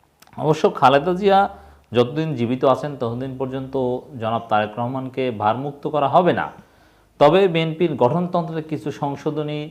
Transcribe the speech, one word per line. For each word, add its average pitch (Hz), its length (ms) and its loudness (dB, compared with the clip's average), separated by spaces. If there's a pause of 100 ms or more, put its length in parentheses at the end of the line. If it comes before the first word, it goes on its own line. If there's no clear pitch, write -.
(360)
অবশ্য 151 340 2
খালেদা 143 440 4
জিয়া 196 340 4 (440)
যতদিন 147 420 0
জীবিত 123 300 -2
আছেন 139 320 2
ততদিন 127 420 -6
পর্যন্ত 131 640 -4 (200)
জনাব 110 280 -2
তারেক 107 300 0
রহমানকে 131 520 -4
ভারমুক্ত 113 560 -4
করা 143 220 -2
হবে 165 240 4
না। 80 200 -4 (640)
তবে 180 300 6
বিএনপির 165 460 0
গঠনতন্ত্রের 160 680 0
কিছু 151 260 -8
সংশোধনী 147 800 -6